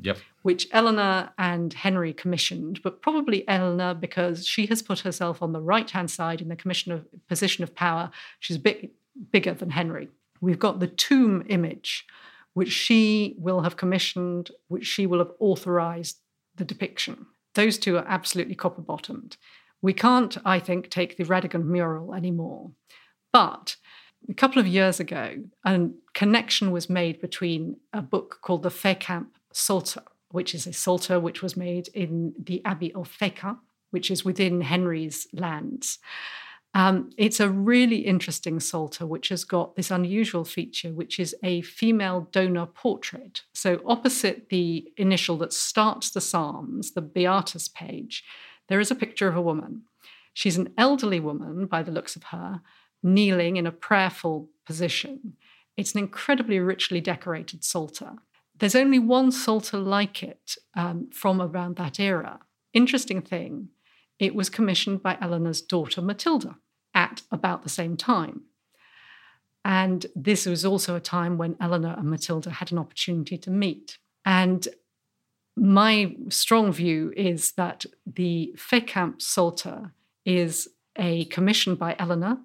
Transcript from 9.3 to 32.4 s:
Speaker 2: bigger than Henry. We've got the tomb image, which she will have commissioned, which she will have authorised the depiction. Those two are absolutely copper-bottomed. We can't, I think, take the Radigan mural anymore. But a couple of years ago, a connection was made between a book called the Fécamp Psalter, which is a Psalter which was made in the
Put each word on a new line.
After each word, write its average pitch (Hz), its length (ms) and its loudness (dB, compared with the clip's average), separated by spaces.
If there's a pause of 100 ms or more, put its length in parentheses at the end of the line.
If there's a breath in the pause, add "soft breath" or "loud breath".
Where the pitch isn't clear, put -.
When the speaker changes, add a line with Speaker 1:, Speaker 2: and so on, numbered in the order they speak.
Speaker 2:
bigger 185 220 2
than 170 180 -6
Henry. 165 380 -4 (320)
We've 180 180 2
got 196 200 2
the 180 80 0
tomb 220 600 4
image, - 580 -2 (480 loud breath)
which 185 180 0
she 214 680 4
will 180 220 0
have 175 160 0
commissioned, 180 760 -2 (160)
which 185 180 -6
she 196 220 0
will 175 120 2
have 175 200 0
authorised 170 800 0 (360)
the 190 100 -6
depiction. - 600 -8 (300)
Those 214 240 4
two 175 180 2
are - 100 -2
absolutely - 460 -4
copper-bottomed. - 840 -8 (440 soft breath)
We 190 120 2
can't, 247 520 4
I 185 140 4
think, 180 320 -4
take 175 260 -2
the 180 60 -2
Radigan 175 480 0
mural 170 420 -2
anymore. 170 560 -6 (600 soft breath)
But - 440 2 (540 soft breath)
a 196 60 -8
couple 262 240 4
of 202 80 6
years 185 320 4
ago, 156 440 -8 (220)
a 180 240 4 (240)
connection 214 580 2
was 175 200 -4
made 170 280 -2
between 170 580 -6 (140)
a 214 120 -6
book - 380 -4
called 180 200 -2
the 180 80 -2
Fécamp 185 580 -2 (240)
Psalter, - 520 -2 (260)
which 175 240 -4
is 165 140 -8
a 175 60 -10
Psalter 180 460 0
which 170 220 -4
was 185 160 -6
made 180 320 -4
in 170 480 -4
the 180 260 -6